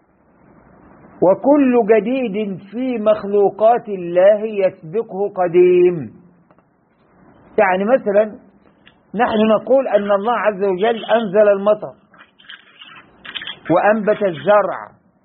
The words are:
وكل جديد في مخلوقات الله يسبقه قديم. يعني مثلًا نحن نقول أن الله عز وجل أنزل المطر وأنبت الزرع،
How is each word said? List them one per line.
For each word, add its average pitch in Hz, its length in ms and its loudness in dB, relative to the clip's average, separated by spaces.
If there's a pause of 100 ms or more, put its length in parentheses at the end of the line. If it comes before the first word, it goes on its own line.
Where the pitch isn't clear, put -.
(1200)
وكل 247 520 2 (200)
جديد 214 640 -4 (120)
في 247 280 -6
مخلوقات 208 880 0
الله 185 520 2 (260)
يسبقه 185 540 -6 (200)
قديم. 180 560 4 (1600)
يعني 190 260 0
مثلًا 214 400 0 (920)
نحن 220 240 -2 (180)
نقول 254 320 0
أن 202 220 -4
الله 202 220 0
عز 202 320 -2
وجل 202 400 -2
أنزل 214 440 0
المطر 196 460 -2 (1800)
وأنبت 208 520 2
الزرع، 175 580 0 (440)